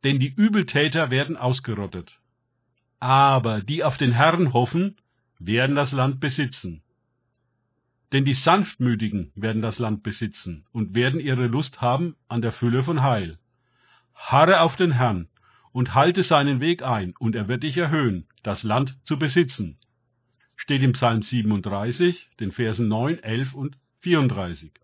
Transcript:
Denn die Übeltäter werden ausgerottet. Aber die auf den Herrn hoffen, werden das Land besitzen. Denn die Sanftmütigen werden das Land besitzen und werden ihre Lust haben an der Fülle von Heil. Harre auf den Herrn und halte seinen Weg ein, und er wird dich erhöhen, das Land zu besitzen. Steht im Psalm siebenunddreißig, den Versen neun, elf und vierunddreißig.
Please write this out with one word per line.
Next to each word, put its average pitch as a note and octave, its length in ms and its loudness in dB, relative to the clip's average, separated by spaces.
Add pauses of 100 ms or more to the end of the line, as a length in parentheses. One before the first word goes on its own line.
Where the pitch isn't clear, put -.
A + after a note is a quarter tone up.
Denn C#3 160 2
die C#3 120 0
Übeltäter E3 760 0
werden C3+ 260 -2
ausgerottet. G#2 840 -6 (800)
Aber B2+ 640 4
die D3+ 200 -4
auf C#3 140 -2
den B2+ 140 2
Herrn D3+ 420 4
hoffen, E3+ 440 0 (420)
werden A#2+ 360 0
das C#3 180 0
Land C3+ 260 0
besitzen. C3 640 -6 (1300)
Denn C#3 120 2
die C#3 120 2
Sanftmütigen A#2 1000 0
werden A2 300 -4
das A2 160 -4
Land A2 240 -4
besitzen G2+ 680 -8
und G2+ 200 -4
werden C3 260 0
ihre B2+ 280 0
Lust C3+ 340 -4
haben C#3+ 340 -2 (120)
an A#2 160 -4
der A2+ 80 -2
Fülle A#2+ 320 0
von D#3 180 -2
Heil. G2+ 380 -2 (760)
Harre E3 480 6
auf E3 140 2
den F3+ 160 2
Herrn A#2 360 0 (440)
und A#2+ 240 -2
halte F3 260 4
seinen C#3+ 380 2
Weg E3 240 -2
ein, G#2+ 340 -4
und A2+ 180 -2
er G#2 120 -4
wird B2 160 -4
dich D3 140 -4
erhöhen, C#3 500 0 (160)
das G#2 180 -6
Land B2+ 440 -2
zu D3+ 120 -4
besitzen. C3 640 -2 (760)
Steht C#3 280 0
im C3 100 6
Psalm A2+ 300 2
siebenunddreißig, G#2+ 1080 -2 (100)
den G2 120 -6
Versen A2 360 -2
neun, A2 340 -2
elf C3 340 -6
und C#3 200 -10 (240)
vierunddreißig. G2 720 -2 (120)